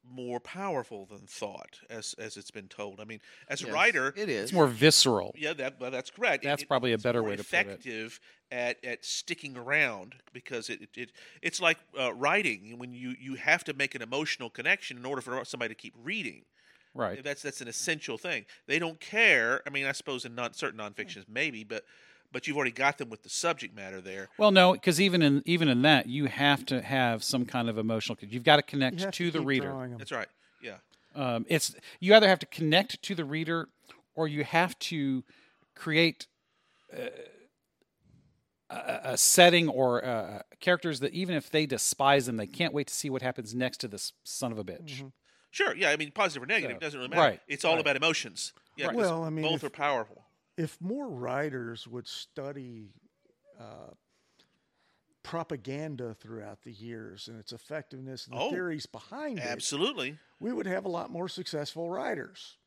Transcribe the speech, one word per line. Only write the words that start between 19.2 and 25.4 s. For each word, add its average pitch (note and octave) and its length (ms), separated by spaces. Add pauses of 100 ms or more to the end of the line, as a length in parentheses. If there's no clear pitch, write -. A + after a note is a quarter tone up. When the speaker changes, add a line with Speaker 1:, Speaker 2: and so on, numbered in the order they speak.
Speaker 1:
I D3 40
mean, C#3 140
I C3+ 80
suppose C3 320
in A#2+ 100
non-, A#2+ 200
certain A2 260
nonfictions G#2 480
maybe, A#2+ 340
but, G#2+ 220 (480)
but - 160
you've D3 80
already C3 160
got C3+ 260
them B2+ 100
with A2 140
the G#2 60
subject B2+ 480
matter F#2+ 240
there. F#2+ 360
Speaker 3:
Well, G#3+ 140
no, F#3 240
'cause E3 260
even F#3 220
in, C#3+ 240